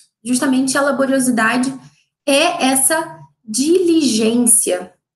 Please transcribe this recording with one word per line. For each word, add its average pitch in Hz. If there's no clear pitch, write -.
justamente 262
a 285
laboriosidade 254
é 285
essa 294
diligência, 240